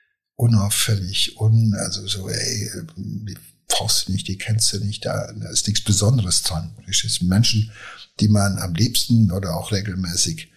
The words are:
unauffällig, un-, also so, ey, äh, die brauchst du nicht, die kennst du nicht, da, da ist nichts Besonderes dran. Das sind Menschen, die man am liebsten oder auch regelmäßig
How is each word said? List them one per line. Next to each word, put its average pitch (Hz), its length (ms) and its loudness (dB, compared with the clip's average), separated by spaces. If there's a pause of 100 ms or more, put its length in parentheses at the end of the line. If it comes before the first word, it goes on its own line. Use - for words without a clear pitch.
(340)
unauffällig, 104 1040 0
un-, 110 400 4
also 98 280 -6
so, 95 220 -6
ey, - 360 -6 (100)
äh, 80 120 -10 (100)
die 98 420 -8 (300)
brauchst - 400 0
du 95 40 -2
nicht, - 160 -4
die 95 100 -6
kennst 110 340 0
du 101 120 -4
nicht, 101 200 -6
da, - 280 -4
da 107 180 -10
ist - 160 -2
nichts 107 180 2
Besonderes 104 580 2
dran. - 340 -4 (100)
Das 95 120 0
sind - 300 -2
Menschen, 110 440 4 (480)
die 113 80 6
man 98 300 4
am 87 160 -4
liebsten 113 580 4
oder 92 240 -4
auch - 160 -8
regelmäßig 90 840 -4